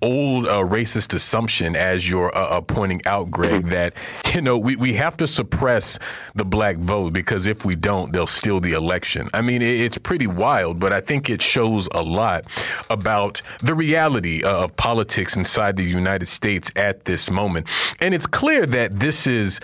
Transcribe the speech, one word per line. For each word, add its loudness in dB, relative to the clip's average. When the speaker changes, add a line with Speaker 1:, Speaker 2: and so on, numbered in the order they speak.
Speaker 1:
old, 2
uh, 2
racist 0
assumption, 0
as 0
you're, 0
uh, 0
uh, 0
pointing -2
out, 0
Greg, 2
Speaker 2:
Mm-hmm. -2
Speaker 1:
that, 0
you 0
know, 2
we, 0
we 0
have 0
to 2
suppress 0
the -2
black 2
vote 0
because 0
if -2
we 0
don't, 0
they'll 2
steal 0
the 0
election. -2
I 0
mean, 0
it, 2
it's -2
pretty -2
wild, 2
but 2
I 2
think -2
it 0
shows 2
a -2
lot 0
about 0
the 2
reality, 2
uh, 2
of -6
politics 0
inside 0
the 0
United 0
States -2
at -2
this -2
moment. -2
And 2
it's 0
clear 2
that 0
this 0
is 0